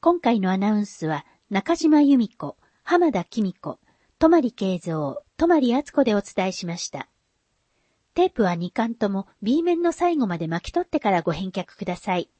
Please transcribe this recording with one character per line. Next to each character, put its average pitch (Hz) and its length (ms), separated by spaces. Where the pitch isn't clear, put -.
今 339 200
回 233 180
の 190 140
ア 190 40
ナ 202 140
ウ 214 80
ン 208 80
ス - 220
は、 151 180
中 202 240
島 311 260
由 277 160
美 226 120
子、 - 280
浜 349 260
田 190 140
紀 - 180
美 185 100
子、 - 280
泊 320 320
慶 190 260
三、 156 380
泊 302 380
敦 285 180
子 277 120
で 220 100
お 202 60
伝 - 260
え 190 60
し - 120
ま 170 120
し - 140
た。 139 180
テ 359 120
ー 359 40
プ - 140
は 180 100
二 170 160
巻 226 240
と 208 160
も 196 160
B 269 220
面 349 180
の 339 80
最 349 260
後 247 120
ま 175 100
で 165 80
巻 165 240
き - 20
取 349 140
っ - 20
て 302 120
か 214 100
ら 175 120
ご 170 100
返 185 180
却 180 140
く - 200
だ 175 120
さ 180 220
い。 170 220